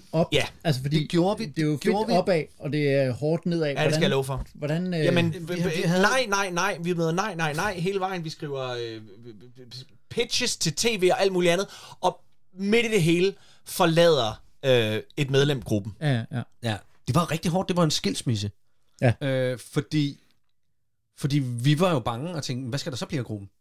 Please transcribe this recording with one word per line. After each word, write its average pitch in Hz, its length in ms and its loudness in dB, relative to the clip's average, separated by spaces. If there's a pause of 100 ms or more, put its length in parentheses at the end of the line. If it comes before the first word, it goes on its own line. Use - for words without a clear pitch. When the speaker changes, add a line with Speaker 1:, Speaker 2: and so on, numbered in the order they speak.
(120)
Speaker 1:
op? 165 200 2
Speaker 2:
Ja. 135 140 2 (180)
Speaker 1:
Altså, 131 180 0
fordi 143 180 0
Speaker 3:
Det 147 100 -4
gjorde 180 300 2
vi. 220 60 -6
Speaker 1:
det 156 160 -6
er 151 40 2
jo 151 60 2
Speaker 3:
Det 143 100 -2
gjorde 214 240 2
Speaker 1:
fedt 220 80 0
Speaker 3:
vi. 175 40 4
Speaker 1:
opad, 175 260 2 (160)
og 135 140 -6
det 143 200 2
er 135 180 2
hårdt 151 340 -2
nedad. 170 220 0
Speaker 2:
Ja, 143 40 -2
det 135 60 -4
skal 156 120 2
jeg - 80 -
Speaker 1:
Hvordan, 170 140 2
Speaker 2:
love 139 120 2
for. 131 300 -6
Speaker 1:
hvordan, 175 400 -4
øh, 160 120 -2
Speaker 2:
Jamen, 170 280 2 (160)
Speaker 3:
Vi 175 120 -4
har, 185 80 0
vi - 140 -2
Speaker 2:
øh, 170 60 2
Speaker 3:
havde 185 120 4
Speaker 2:
nej, 240 280 4
nej, 196 200 0
nej. 180 320 -2
Vi 175 120 -2
møder 165 180 0
nej, 196 240 -2
nej, 160 180 -2
nej 190 260 -4
hele 190 200 -2
vejen. 185 240 -4
Vi 160 60 -8
skriver, 139 400 -8 (100)
øh, 113 220 -8 (1080)
pitches 233 480 -2
til 160 160 -2
T - 120 -2 (160)
V 180 100 6
og - 100 2
alt 196 120 4
muligt 175 200 4
andet. 175 140 0 (340)
Og 180 200 0 (320)
midt 202 320 2
i 226 40 -2
det 208 140 4
hele 175 300 2 (320)
forlader, 160 760 4 (240)
øh, 113 360 2 (160)
et 139 120 0
medlem 139 320 4
gruppen. 104 400 -2
Speaker 1:
Ja, 151 100 0
ja, 117 200 0
ja. 120 100 -6 (220)
Speaker 3:
Ja, 110 140 -2 (300)
det 123 80 2
var 165 160 2
rigtig 165 200 -2
hårdt. 185 180 0
Det 175 80 0
var 175 60 4
en 151 80 2
skilsmisse. 107 600 -2 (500)
Speaker 1:
Ja. 120 200 4
Speaker 3:
Øh, 131 380 -2
fordi, 147 600 -2 (1000)
fordi 147 220 0
vi 131 400 0
var 180 120 2
jo 143 80 0
bange 127 360 -6
og 147 80 -8
tænkte, 127 260 -6
"Hvad 139 100 -4
skal 165 120 -8
der 127 60 -8
så 190 80 -6
blive 156 140 -6
af 117 60 -6
gruppen? 101 240 -10 (120)